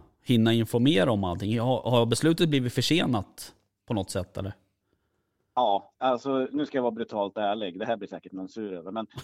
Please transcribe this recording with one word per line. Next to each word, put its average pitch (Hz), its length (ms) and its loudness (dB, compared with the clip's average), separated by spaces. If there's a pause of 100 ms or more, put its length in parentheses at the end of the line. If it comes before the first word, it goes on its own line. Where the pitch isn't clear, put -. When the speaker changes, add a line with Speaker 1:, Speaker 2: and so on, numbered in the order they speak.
(220)
Speaker 1:
hinna 113 300 4
informera 123 600 4
om 101 120 0
allting? 101 360 -2
Har, 120 300 0
har 120 160 4
beslutet 160 420 2
blivit 131 240 0
försenat 135 840 -2 (320)
på 120 80 -4
något 98 160 -4
sätt, - 260 -6
eller? 95 160 -6 (1040)
Speaker 2:
Ja, 104 440 0
alltså, 131 540 0
nu 143 140 -2
ska 139 120 -4
jag 123 40 0
vara 120 100 2
brutalt 110 440 -4
ärlig. 101 420 -2
Det 107 80 -6
här 113 100 -2
blir 101 120 -12
säkert 87 240 -14
någon 92 160 -10
sur 104 240 -10
över, 87 180 -12
men, 110 160 -6 (180)